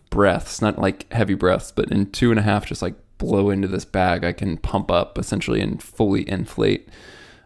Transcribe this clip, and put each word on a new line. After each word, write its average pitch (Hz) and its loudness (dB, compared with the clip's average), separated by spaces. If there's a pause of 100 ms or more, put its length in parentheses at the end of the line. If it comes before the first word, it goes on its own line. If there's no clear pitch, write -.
(100)
breaths, - 2
not, 107 0
like, - -2
heavy 101 2
breaths, 92 0
but - -2
in 101 0
two 120 2
and 110 4
a 101 2
half, 104 0
just, - -8
like, 92 -6 (220)
blow 101 2
into 98 0
this 95 -4
bag, 90 0
I 87 0
can 82 -4
pump - -2
up - 0
essentially - -2
and - -4
fully - 0
inflate, - -2 (580)